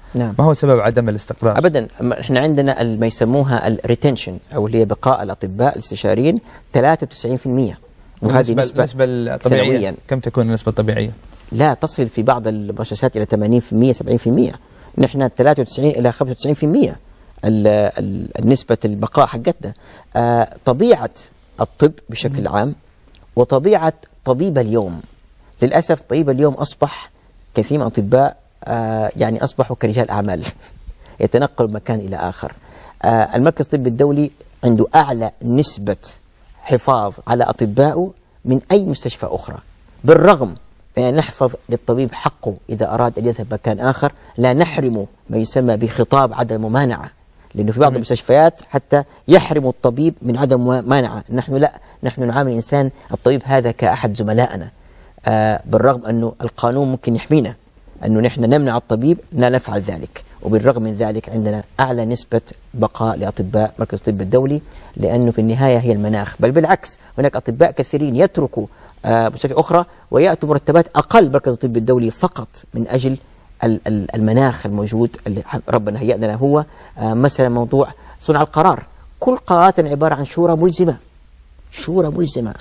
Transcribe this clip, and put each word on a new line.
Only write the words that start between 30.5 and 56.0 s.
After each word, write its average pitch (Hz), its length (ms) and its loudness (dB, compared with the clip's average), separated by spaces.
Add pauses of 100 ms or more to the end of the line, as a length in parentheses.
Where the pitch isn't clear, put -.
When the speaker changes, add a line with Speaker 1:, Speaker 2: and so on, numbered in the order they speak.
Speaker 1:
<laughs> - 380 -20
يتنقل 120 480 0
من 104 60 -8
مكان 107 260 -6
إلى 98 160 -8
آخر. - 380 -8 (500)
آه، - 40 0
المركز 127 580 2
الطبي 131 240 -2
الدولي 143 420 0 (320)
عنده 117 320 4
أعلى 127 360 2 (120)
نسبة 120 520 -2 (640)
حفاظ 117 520 0 (140)
على 120 160 2
أطبائه 139 680 0 (340)
من 127 140 0 (120)
أي 196 120 4
مستشفى 139 420 -6
أخرى، - 320 -8 (460)
بالرغم 156 520 6 (420)
من 123 60 0
أن 127 120 0
نحفظ 135 360 0 (180)
للطبيب 131 440 -2
حقه - 420 -6 (140)
إذا - 240 -4
أراد 117 260 -2
أن 117 60 -4
يذهب 113 280 -2
مكان 107 260 -4
آخر، 127 320 -2 (260)
لا 127 160 2
نحرمه 135 540 0 (220)
ما 110 80 -4
يسمى 113 400 0
بخطاب 117 560 0
عدم 113 220 -4
الممانعة، 110 540 -2 (460)
لأنه 104 160 -2
في 113 80 -4
بعض 143 100 6
Speaker 2:
مم. 131 60 0
Speaker 1:
المستشفيات 131 760 2
حتى 143 340 0 (240)
يحرم 151 400 4
الطبيب 127 540 0
من 120 160 -2
عدم 131 240 2
ممانعة. 123 680 0
نحن 127 260 -4
لا، 143 180 2 (300)
نحن 123 240 -4
نعامل 131 240 0
الإنسان، 131 400 0 (220)
الطبيب 131 320 0
هذا 127 260 2
كأحد 107 460 -2
زملائنا، 110 520 -2 (560)
آه، 110 400 0
بالرغم 120 400 2